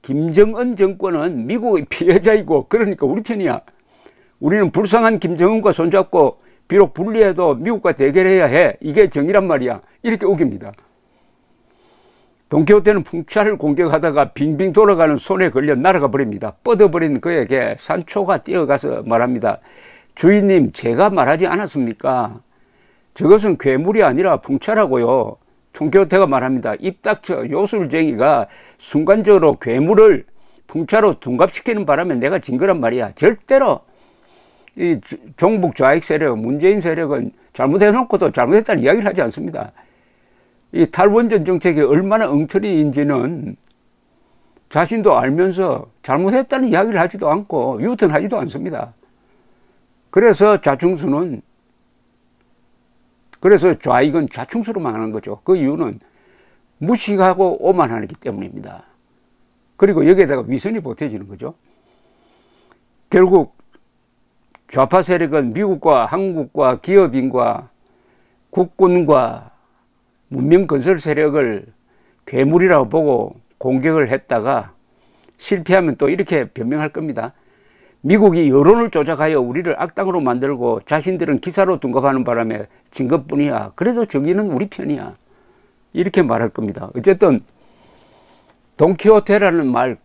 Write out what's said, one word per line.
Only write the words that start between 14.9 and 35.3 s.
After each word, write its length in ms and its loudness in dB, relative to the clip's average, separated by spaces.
손에 360 -2
걸려 240 0
날아가 340 2
버립니다. 540 -6
뻗어버린 580 2
그에게 560 -2
산초가 640 -4
뛰어가서 680 -2
말합니다. 540 -2
"주인님, 560 4
제가 400 0
말하지 340 0
않았습니까? 960 -4
저것은 460 4
괴물이 420 0
아니라 360 2
풍차라고요." 1000 -2
돈키호테가 540 2
말합니다. 520 -2
"입 220 -8
닥쳐. 480 -4
요술쟁이가 1000 0
순간적으로 800 2
괴물을 680 4
풍차로 520 0
둔갑시키는 680 -2
바람에 300 -2
내가 240 -2
진 180 -6
거란 240 0
말이야. 320 -4
절대로 680 0
이 280 -2
조-, 140 -16